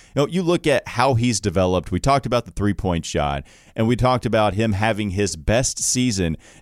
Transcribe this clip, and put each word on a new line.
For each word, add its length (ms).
You 80
know, 40
you 160
look 240
at 220
how 260
he's 260
developed. 500
We 100
talked 260
about 180
the 80
three-point 540
shot, 380
and 140
we 80
talked 300
about 280
him 180
having 380
his 260
best 420
season 580